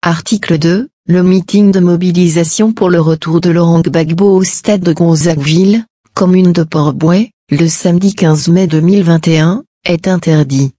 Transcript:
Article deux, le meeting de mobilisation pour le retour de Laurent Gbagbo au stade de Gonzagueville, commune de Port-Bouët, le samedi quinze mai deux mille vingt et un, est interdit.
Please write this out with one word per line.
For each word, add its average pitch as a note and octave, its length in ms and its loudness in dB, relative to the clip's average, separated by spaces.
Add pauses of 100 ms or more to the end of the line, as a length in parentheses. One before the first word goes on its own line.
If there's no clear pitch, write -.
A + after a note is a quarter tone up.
Article E3+ 560 -4
deux, F3 300 -2 (180)
le F3+ 180 2
meeting F#3+ 480 2
de F#3 100 2
mobilisation F3 880 0
pour G3 180 -2
le E3+ 120 2
retour D#3+ 400 -2
de F3 80 0
Laurent E3+ 320 2
Gbagbo E3 560 0
au F#3+ 80 2
stade G3 380 -4
de F3 100 0
Gonzagueville, E3 920 0 (280)
commune F3+ 400 2
de E3+ 100 0
Port-Bouët, D#3+ 680 -2 (180)
le D#3 180 0
samedi F3+ 460 0
quinze D#3 340 0
mai F3+ 200 2
deux D#3 140 0
mille F#3+ 220 2
vingt E3 240 0
et D#3+ 120 2
un, F3+ 240 0 (220)
est F3 220 -2
interdit. D3+ 720 0